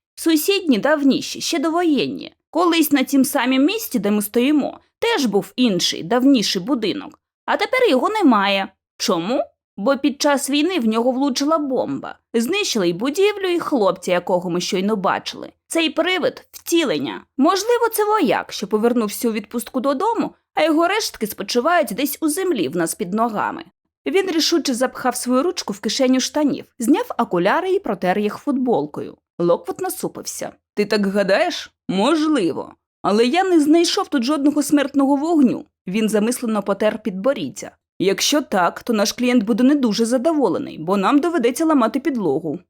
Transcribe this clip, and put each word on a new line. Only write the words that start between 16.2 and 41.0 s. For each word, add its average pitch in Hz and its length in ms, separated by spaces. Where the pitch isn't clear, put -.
втілення. 156 720
Можливо, 403 560
це 415 120
вояк, 302 480
що - 140
повернувся 220 640
у 226 40
відпустку 226 480
додому, 311 540
а 311 100
його 320 240
рештки 392 380
спочивають 240 680
десь 269 260
у 320 80
землі 302 400
в 170 80
нас 170 180
під 190 200
ногами». 202 500
Він 370 240
рішуче 311 440
запхав 254 420
свою 254 260
ручку 349 300
в 196 80
кишеню 254 400
штанів, - 440
зняв 302 400
окуляри 233 540
і 359 60
протер 202 400
їх 208 180
футболкою. 220 800
Локвуд 170 420
насупився. - 720
«Ти 208 100
так 202 220
гадаєш? 202 640
Можливо. 226 840
Але 214 240
я 330 180
не 359 160
знайшов 339 480
тут 285 140
жодного 285 400
смертного 277 540
вогню». 277 480
Він 208 220
замислено 214 540
потер 214 400
підборіддя. 196 680
«Якщо 196 440
так, 180 400
то - 100
наш 214 200
клієнт 247 300
буде 214 220
не 269 100
дуже 233 300
задоволений, 247 760
бо 165 180
нам 202 220